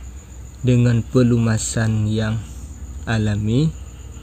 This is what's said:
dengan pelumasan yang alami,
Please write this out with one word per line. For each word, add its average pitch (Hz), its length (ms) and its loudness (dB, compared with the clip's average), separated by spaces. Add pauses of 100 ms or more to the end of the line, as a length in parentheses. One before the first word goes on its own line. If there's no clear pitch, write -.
(580)
dengan 120 480 4
pelumasan 113 1040 2
yang 110 320 0 (640)
alami, 110 640 2 (520)